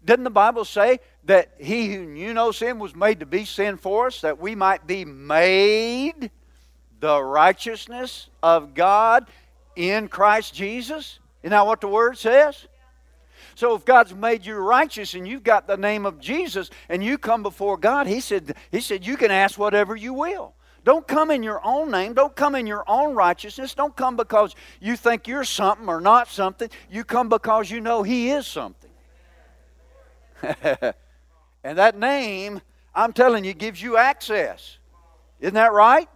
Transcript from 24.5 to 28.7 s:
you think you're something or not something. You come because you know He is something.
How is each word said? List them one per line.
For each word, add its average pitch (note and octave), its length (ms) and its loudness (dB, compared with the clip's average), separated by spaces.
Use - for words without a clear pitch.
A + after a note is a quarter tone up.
you A3+ 160 -6
think A#3 320 -2
you're C4 160 -6
something G#3+ 420 -2
or E3 140 -4
not A3+ 280 4
something. G3 420 -6
You A3 140 -8
come A#3+ 240 -2
because A3 420 0
you A3+ 120 -8
know A3+ 200 -2
He A#3+ 280 -2
is C#4+ 160 -4
something. - 440 -12